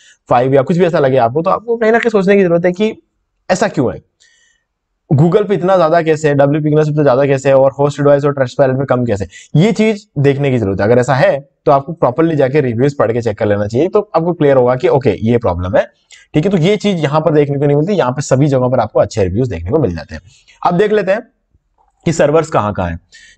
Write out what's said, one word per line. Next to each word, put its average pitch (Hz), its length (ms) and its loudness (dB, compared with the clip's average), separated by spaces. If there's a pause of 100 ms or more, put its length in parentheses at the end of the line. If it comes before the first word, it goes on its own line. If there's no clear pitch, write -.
(280)
फ़ाइव 131 260 2
या 139 80 4
कुछ 165 140 -2
भी 180 80 2
ऐसा 170 140 0
लगे 180 180 2
आपको, 123 260 0
तो 180 80 -2
आपको 220 260 -2
कहीं 226 160 0
ना 233 60 2
कहीं 226 120 -2
सोचने 202 260 2
की 202 60 4
जरूरत 170 220 0
है 180 80 0
कि 214 300 -4 (480)
ऐसा 190 180 0
क्यों 117 260 -2
है, 78 80 -16 (1120)
Google 175 340 2
पे 202 60 -2
इतना 180 220 0
ज्यादा 170 260 2
कैसे 156 260 0
है, 143 60 0
डब्ल्यूपीपी 143 300 0
बिगिनर्स 151 240 2
पे 147 40 -2
इतना 151 100 0
ज्यादा 135 240 2
कैसे 135 220 -2
है 135 60 4
और 135 180 4
होस्ट 143 280 -2
एडवाइस 143 240 2
और 143 100 -2
Trustpilot 131 440 -2
पे 135 60 -4
कम 123 200 -2
कैसे 101 200 -4
है, 90 60 -10 (320)
ये 220 100 2
चीज 214 360 -2 (100)
देखने 139 320 0
की 127 80 0
जरूरत 95 220 -2
है। 98 60 0
अगर 120 120 2
ऐसा 123 160 0
है, 143 340 0 (180)
तो 151 60 4
आपको 139 200 0
प्रॉपरली 156 440 0
जाके 139 240 2
रिव्यूज 131 340 -2
पढ़ 113 180 2
के 117 100 -2
चेक 110 160 -4
कर 113 80 -2
लेना 104 200 0
चाहिए, 123 220 -2
तो 208 280 -2
आपको 165 160 0
क्लियर 147 240 2
होगा 123 200 2
कि 175 120 -2
ओके, 127 220 0
ये 107 280 0
प्रॉब्लम 92 380 -4
है, 202 100 0 (480)
ठीक 156 100 2
है। 196 60 0
तो 202 60 2
ये 185 200 2
चीज 196 260 -4
यहाँ 151 180 -2
पर 156 140 0
देखने 143 240 0
को 139 60 0
नहीं 143 120 2
मिलती, 160 160 0
यहाँ 139 200 0
पे 143 100 -8
सभी 135 240 0
जगहों 127 240 0
पर 127 100 0
आपको 110 200 -2
अच्छे 110 240 -2
रिव्यूज 101 240 -2
देखने 90 220 -8
को 143 80 0
मिल 98 180 -2
जाते 80 180 -14
हैं। 80 80 -14 (440)
अब 175 120 0
देख 208 140 0
लेते 196 200 0
हैं 226 240 -6 (720)
कि 170 60 0
सर्वर्स 156 360 2
कहाँ-कहाँ 104 380 -2
हैं। 85 100 -8 (400)